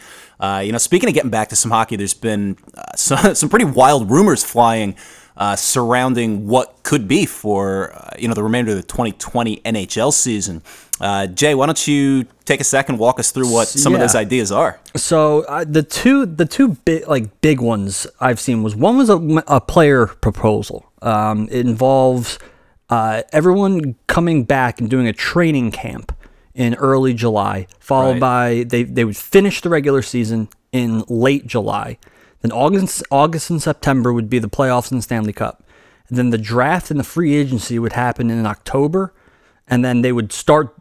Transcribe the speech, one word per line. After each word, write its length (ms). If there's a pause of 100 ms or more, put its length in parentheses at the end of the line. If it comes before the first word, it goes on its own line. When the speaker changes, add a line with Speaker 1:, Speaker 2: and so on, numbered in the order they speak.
(400)
Speaker 1:
Uh, 240
you 80
know, 60
speaking 320
of 60
getting 160
back 180
to 60
some 160
hockey, 240
there's 180
been, 440 (200)
uh, 120
<laughs> 60
some, 380
some 160
pretty 160
wild 460
rumors 320
flying 520 (440)
uh, 160
surrounding 920
what 360
could 240
be 180
for, 680
uh, 140 (100)
you 80
know, 80
the 80
remainder 280
of 60
the 60
twenty 300
twenty 520
N 100
H 220
L 140
season. 500 (400)
Uh, 260
Jay, 280
why 100
don't 220
you 380 (180)
take 160
a 60
second, 340
walk 200
us 120
through 200
what 160
Speaker 2:
S-, 140
Speaker 1:
some 120
of 60
Speaker 2:
yeah. 40
Speaker 1:
those 120
ideas 360
are? 280 (180)
Speaker 2:
So, 460
uh, 220
the 160
two, 440
the 200
two 300 (100)
bi-, 220
like, 320
big 220
ones 440 (140)
I've 200
seen 240
was, 120
one 220
was 120
a, 60 (320)
a 140
player 460
proposal. 840 (100)
Um, 480
it 160
involves, 720 (520)
uh, 420
everyone 640 (120)
coming 360
back 380
and 80
doing 180
a 60
training 580
camp 400 (420)
in 220
early 380
July, 540 (120)
followed 400
Speaker 1:
Right. 0
Speaker 2:
by, 480
they, 160
they 220
would 100
finish 460
the 80
regular 320
season 480 (240)
in 340
late 400
July. 500 (440)
Then 100
August, 580
August 400
and 120
September 500
would 180
be 100
the 100
playoffs 420
and 60
the 60
Stanley 280
Cup. 320 (460)
And 80
then 140
the 60
draft 540
and 80
the 60
free 300
agency 440
would 140
happen 360
in 160
October. 680 (580)
And 140
then 160
they 100
would 200
start, 500